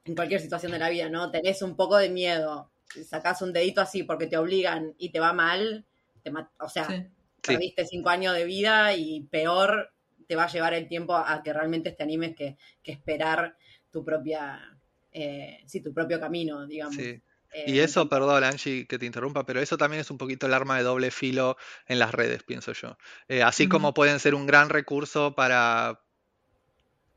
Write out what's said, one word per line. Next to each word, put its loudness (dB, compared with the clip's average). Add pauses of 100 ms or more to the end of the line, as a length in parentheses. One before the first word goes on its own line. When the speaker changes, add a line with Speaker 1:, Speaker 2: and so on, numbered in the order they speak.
Speaker 1:
en -8
cualquier -2
situación -6
de -4
la 0
vida, -2
¿no? -4
Tenés 0
un -6
poco 4
de 6
miedo, -2 (340)
sacás -4
un -4
dedito 2
así -2
porque -4
te -2
obligan 0
y -8
te -2
va 4
mal, 0 (380)
te -8
ma-, -10
o -10
sea, -4
Speaker 2:
Sí. -4 (480)
Speaker 3:
Sí. 2
Speaker 1:
perdiste -2
cinco -2
años 2
de 0
vida 4
y -6
peor 2 (340)
te -2
va 2
a -4
llevar 0
el -4
tiempo -2
a 0
que -4
realmente -2
te -10
animes -4
que, -8 (240)
que -14
esperar 0 (360)
tu -6
propia, -4 (360)
eh, -10
sí, -8
tu -10
propio -2
camino, -6
digamos. -10
Speaker 3:
Sí. -10 (300)
Speaker 1:
Eh, -10
Speaker 3:
Y 2
Speaker 1:
me -
Speaker 3:
eso, 4
Speaker 1:
encanta. 2
Speaker 3:
perdón, 4
Angie, -2
que -6
te -6
interrumpa, -6
pero -4
eso -2
también 0
es -8
un -10
poquito -6
el 2
arma 2
de 2
doble 2
filo 0 (300)
en 0
las 2
redes, -2
pienso -10
yo. -12 (320)
Eh, 2
así 6
Speaker 2:
Ujú. 2
Speaker 3:
como 2
pueden 4
ser 4
un -4
gran 8
recurso 0
para, 2 (1120)